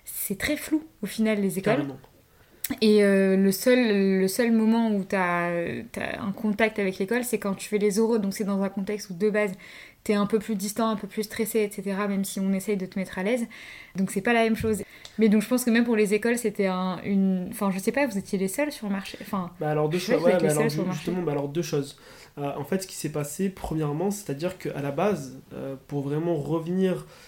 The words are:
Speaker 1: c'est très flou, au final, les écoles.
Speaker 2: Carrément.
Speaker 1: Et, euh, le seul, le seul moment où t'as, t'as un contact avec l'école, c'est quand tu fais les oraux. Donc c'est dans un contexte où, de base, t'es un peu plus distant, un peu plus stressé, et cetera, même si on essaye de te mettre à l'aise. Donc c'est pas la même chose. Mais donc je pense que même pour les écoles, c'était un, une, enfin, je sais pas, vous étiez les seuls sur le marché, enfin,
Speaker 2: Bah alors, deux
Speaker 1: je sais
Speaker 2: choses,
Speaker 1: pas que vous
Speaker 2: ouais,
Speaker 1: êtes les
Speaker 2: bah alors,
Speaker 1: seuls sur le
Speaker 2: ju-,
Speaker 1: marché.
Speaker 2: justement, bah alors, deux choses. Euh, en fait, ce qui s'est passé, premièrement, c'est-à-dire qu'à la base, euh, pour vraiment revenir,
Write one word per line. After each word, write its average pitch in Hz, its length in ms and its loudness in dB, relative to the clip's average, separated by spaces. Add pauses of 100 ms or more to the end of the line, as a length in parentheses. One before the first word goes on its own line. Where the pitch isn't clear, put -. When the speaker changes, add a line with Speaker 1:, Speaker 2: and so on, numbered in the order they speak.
Speaker 1:
c'est - 340 -6
très 294 180 -2
flou, 302 260 -2 (200)
au - 20 -6
final, 220 340 0
les 190 200 0
écoles. 214 160 2
Speaker 2:
Carrément. 139 240 -4 (840)
Speaker 1:
Et, 214 220 8
euh, 196 340 6
le 196 140 6
seul, 202 680 4
le 190 80 4
seul 233 240 2
moment 226 400 4
où 196 120 2
t'as, 175 480 0 (400)
t'as - 280 -6
un 202 120 -4
contact 214 480 0
avec 190 180 -2
l'école, 220 260 -2
c'est 226 160 -2
quand 196 140 -4
tu - 140 -10
fais 208 120 -2
les 202 200 2
oraux. 226 180 2
Donc 196 160 -2
c'est 220 100 -4
dans 196 180 0
un 196 80 0
contexte 202 400 -6
où, 185 40 -8
de 196 160 0
base, 208 220 0 (520)
t'es 214 100 0
un 202 140 2
peu 220 100 0
plus 214 180 -2
distant, 208 340 -2
un 214 60 -2
peu 202 120 -8
plus 214 160 -6
stressé, 220 360 -4
et 208 120 -2
cetera, 202 360 -4
même 196 160 0
si - 160 -8
on 190 140 0
essaye 196 240 -2
de 185 80 -4
te 180 120 -8
mettre 185 200 -6
à 185 60 -4
l'aise. 233 220 0 (500)
Donc 190 160 0
c'est 202 100 -4
pas 233 120 2
la 226 100 4
même 220 120 2
chose. 220 280 -2 (340)
Mais 214 120 6
donc 214 120 6
je 208 60 -2
pense 247 180 0
que 240 60 2
même 226 120 6
pour 233 120 2
les 214 180 2
écoles, 226 240 2
c'était 208 300 0
un, 185 360 -2
une, 190 460 2
enfin, 196 220 -2
je 185 80 -2
sais 214 120 -2
pas, 277 140 2
vous 202 140 -2
étiez 190 180 -4
les 185 100 0
seuls 285 240 -2
sur 220 160 -10
le 196 60 -2
marché, 196 280 -8
enfin, 180 380 -6
Speaker 2:
Bah 151 120 -2
alors, 151 180 2
deux 170 80 0
Speaker 1:
je 180 80 -4
sais 233 80 0
Speaker 2:
choses, 294 100 2
Speaker 1:
pas 170 100 6
que 185 40 4
vous 170 60 0
Speaker 2:
ouais, - 0 -
Speaker 1:
êtes - 0 -
les - 40 4
Speaker 2:
bah - 60 4
alors, - 100 2
Speaker 1:
seuls - 80 2
sur 208 100 -2
le 180 40 -2
Speaker 2:
ju-, - 40 -2
Speaker 1:
marché. - 140 -6
Speaker 2:
justement, 180 200 -2
bah 156 80 -2
alors, 143 180 -2
deux 156 140 -4
choses. 143 340 -4 (400)
Euh, 143 180 -4
en 143 80 -6
fait, 185 200 -2
ce - 40 -14
qui - 80 -14
s'est 151 160 -6
passé, 156 380 -4
premièrement, 160 640 -2
c'est-à-dire 170 480 -6
qu'à 143 220 -6
la 139 100 -4
base, 143 500 -2 (120)
euh, 135 220 -8 (120)
pour 143 160 -4
vraiment 156 320 0
revenir, 160 720 -2 (200)